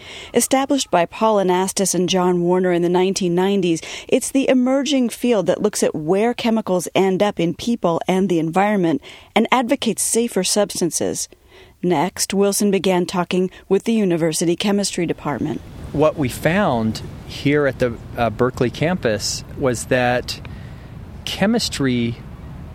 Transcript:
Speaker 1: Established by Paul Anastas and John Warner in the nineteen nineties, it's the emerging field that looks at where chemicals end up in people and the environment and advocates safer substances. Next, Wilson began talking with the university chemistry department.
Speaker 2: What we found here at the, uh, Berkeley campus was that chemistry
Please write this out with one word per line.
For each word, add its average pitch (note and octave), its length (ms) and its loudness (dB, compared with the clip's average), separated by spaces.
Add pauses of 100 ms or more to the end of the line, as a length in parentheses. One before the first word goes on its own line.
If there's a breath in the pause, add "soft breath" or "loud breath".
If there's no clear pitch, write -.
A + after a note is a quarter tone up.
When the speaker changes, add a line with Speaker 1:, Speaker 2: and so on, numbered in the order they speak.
(360 loud breath)
Speaker 1:
Established C4+ 560 0
by E3+ 160 4
Paul A3 300 2
Anastas F#3 580 0
and F#3 140 2
John F3+ 340 2
Warner F3+ 300 2
in E3+ 100 2
the F3 60 2
nineteen F#3 440 2
nineties, F3+ 480 2 (280 loud breath)
it's - 240 0
the C4+ 160 2
emerging C4 640 2
field A3 360 0
that - 160 0
looks G#3 220 0
at - 100 0
where F#3+ 400 0
chemicals A3 600 0
end F#3+ 260 2
up G#3 160 0
in E3+ 160 0
people G3 540 0
and F#3 200 2
the E3+ 120 2
environment F3 600 2 (360 loud breath)
and A3+ 160 4
advocates A#3+ 500 0
safer A3+ 400 0
substances. - 840 -2 (520 loud breath)
Next, F3 540 0
Wilson G3+ 380 2
began F#3 340 2
talking F3+ 460 -2 (160 loud breath)
with G3 160 2
the A#3 80 0
university E3+ 640 2
chemistry F#3+ 500 0
department. D3 540 -4 (320)
Speaker 2:
What D3+ 240 2
we C3+ 120 0
found D3 720 0 (260)
here C#3+ 400 0
at B2+ 100 -4
the, A#2+ 180 0 (200)
uh, A#2 140 2
Berkeley B2 400 0
campus D3 760 -2 (120)
was B2+ 280 -2
that B2 560 0 (840 loud breath)
chemistry C3 920 0 (580)